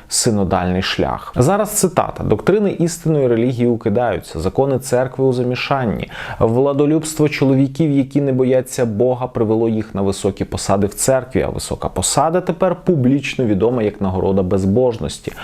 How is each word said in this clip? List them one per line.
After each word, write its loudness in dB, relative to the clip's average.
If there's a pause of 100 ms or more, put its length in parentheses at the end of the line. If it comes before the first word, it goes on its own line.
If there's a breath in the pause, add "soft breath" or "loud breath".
синодальний 0
шлях. -4
Зараз 2
цитата: -2
«Доктрини 0
істинної 0
релігії 2
укидаються, -2
закони 0
церкви 0
у 4
замішанні. -2 (300 loud breath)
Владолюбство 2
чоловіків, 2
які 0
не 0
бояться 2
Бога, 0
привело 2
їх -2
на -2
високі -2
посади 0
в -4
церкві, 0
а -2
висока -6
посада 0
тепер 0
публічно 0
відома 2
як -2
нагорода 2
безбожності. 0 (100)